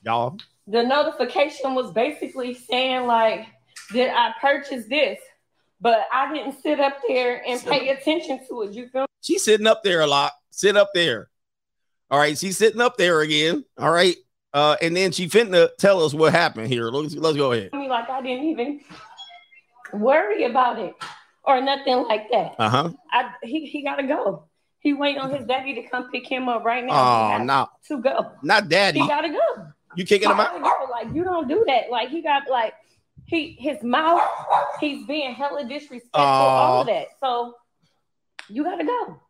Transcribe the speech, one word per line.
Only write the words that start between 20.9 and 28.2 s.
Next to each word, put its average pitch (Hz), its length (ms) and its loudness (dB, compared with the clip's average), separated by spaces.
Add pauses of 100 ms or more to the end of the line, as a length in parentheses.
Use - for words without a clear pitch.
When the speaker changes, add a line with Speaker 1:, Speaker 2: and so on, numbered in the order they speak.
Speaker 2:
or 262 160 4
nothing 269 440 0
like 214 280 -4
that. 185 260 0
Speaker 1:
Uh-huh. 127 320 2 (220)
Speaker 2:
I, 247 180 0 (120)
he, 294 240 -8
he 285 180 -10
gotta 277 220 -4
go. 254 380 -4 (360)
He 285 140 0
waiting 277 260 -2
on 269 100 -6
his 269 160 -6
daddy 262 280 -4
to 233 140 -12
come 247 220 -8
pick 247 160 -10
him 254 220 -4
up 226 160 -2
right 240 200 -2
now. 254 100 -4
Speaker 1:
Oh, 123 320 4
Speaker 2:
He 107 80 2
has 110 120 -2
Speaker 1:
no. 135 220 2 (200)
Speaker 2:
to 285 140 -6
go. 240 300 -2 (100)